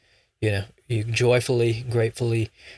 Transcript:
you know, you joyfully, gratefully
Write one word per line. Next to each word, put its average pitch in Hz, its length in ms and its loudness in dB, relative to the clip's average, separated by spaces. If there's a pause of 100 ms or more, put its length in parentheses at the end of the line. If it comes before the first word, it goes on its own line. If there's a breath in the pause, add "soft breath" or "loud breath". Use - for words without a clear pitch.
(400)
you 107 100 0
know, 98 140 -2 (240)
you 110 160 -2
joyfully, 120 840 2
gratefully 117 600 0 (280 loud breath)